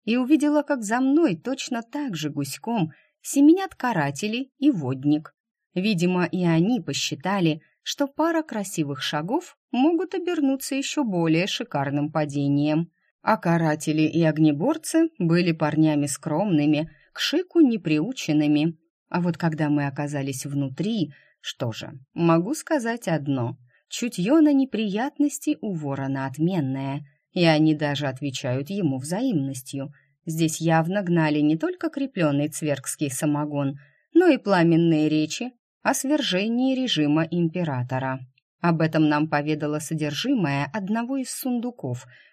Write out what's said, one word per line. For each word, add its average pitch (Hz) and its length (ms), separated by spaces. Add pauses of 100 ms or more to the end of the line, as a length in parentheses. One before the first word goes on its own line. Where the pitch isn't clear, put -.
и 226 120
увидела, 294 440
как 285 220
за 220 160
мной 269 360
точно 240 460
так 269 340
же 151 140
гуськом 160 640 (300)
семенят 330 540
каратели 214 840
и 285 120
водник. 147 640 (400)
Видимо, 180 520
и 180 200
они 170 340
посчитали, 160 840 (200)
что - 260
пара 320 360
красивых 165 580
шагов 185 560 (140)
могут 320 420
обернуться 311 600
ещё 277 280
более 170 440
шикарным 143 640
падением. 147 800 (300)
А 220 160
каратели 156 640
и 165 200
огнеборцы 160 920
были 170 340
парнями 151 540
скромными, 151 840 (220)
к - 80
шику 339 400
неприученными. 156 1160 (320)
А 180 120
вот 175 160
когда 156 320
мы 147 180
оказались 139 580
внутри, 143 680 (300)
что - 300
же, - 220 (200)
могу 170 400
сказать 240 540
одно. 139 500 (320)
Чутьё 240 520
на 302 120
неприятности 269 1080
у 208 120
Ворона 135 540
отменное — 139 760 (300)
и 180 120
они 156 300
даже 147 320
отвечают 131 640
ему 175 280
взаимностью. 139 920 (340)
Здесь 160 360
явно 165 400
гнали 160 380
не 151 180
только 339 320
крепленный 151 600
цвергский 143 600
самогон, 147 640 (380)
но 359 140
и 277 100
пламенные 165 720
речи 156 420 (300)
о 262 120
свержении 254 840
режима 151 480
императора. 131 960 (420)
Об 170 200
этом 156 260
нам 151 220
поведало 151 500
содержимое 151 920
одного 233 440
из 254 140
сундуков, 240 720 (260)